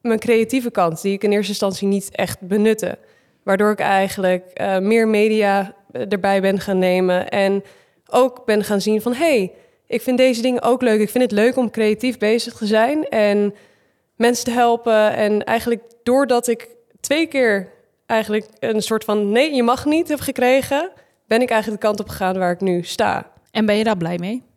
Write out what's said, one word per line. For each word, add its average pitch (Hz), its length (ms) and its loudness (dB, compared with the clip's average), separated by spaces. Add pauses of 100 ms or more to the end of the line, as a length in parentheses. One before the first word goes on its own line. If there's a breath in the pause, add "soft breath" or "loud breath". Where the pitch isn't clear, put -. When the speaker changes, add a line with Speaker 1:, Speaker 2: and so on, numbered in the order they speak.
Speaker 1:
mijn 226 180 0
creatieve 233 520 0
kant, 170 320 -2
die 196 100 0
ik 196 120 -4
in 208 80 2
eerste 202 180 0
instantie 196 380 -2
niet 196 240 -2
echt - 280 -6
benutte. 208 580 0 (460 soft breath)
Waardoor 202 260 2
ik 208 80 -2
eigenlijk, 190 680 0 (100)
eh, 190 240 -2
meer 220 300 2
media, 208 680 2 (180)
eh, - 160 -6
erbij 196 320 0
ben 190 200 0
gaan 190 180 -2
nemen 185 500 0
en 196 340 0 (500 soft breath)
ook 254 320 2
ben 214 200 0
gaan 208 160 0
zien 214 220 0
van, 240 120 -4
"Hey, 254 380 0 (340 soft breath)
ik 233 160 -4
vind 254 160 0
deze 254 240 2
dingen 247 200 0
ook 247 200 2
leuk. 220 180 2
Ik 208 100 0
vind 254 140 0
het 240 80 -2
leuk 226 240 2
om 247 140 0
creatief 220 480 -2
bezig 226 360 -2
te 220 120 -6
zijn 233 420 0
en 208 460 2 (600 soft breath)
mensen 240 280 0
te 247 60 -2
helpen." 233 640 2
En 208 300 0
eigenlijk 233 380 -2 (200)
doordat 240 460 2
ik 226 200 -4 (320)
twee 311 260 0
keer 226 420 0 (380)
eigenlijk 214 400 -2 (120)
een 220 240 -2
soort 220 220 -4
van, 208 280 -2
"Nee, 285 220 2
je 247 80 2
mag 240 220 0
niet" 311 240 0
heb 294 120 -4
gekregen, 269 680 0 (360 soft breath)
ben 226 160 2
ik 240 80 -2
eigenlijk 214 320 -2
de 226 40 0
kant 214 140 0
op 202 80 -10
gegaan 190 300 -4
waar 180 140 0
ik 175 80 -6
nu 180 220 0
sta. - 480 -4 (200)
Speaker 2:
En 214 160 0
ben 208 100 2
je 214 80 0
daar 220 120 0
blij 170 220 -4
mee? 208 240 -8 (140)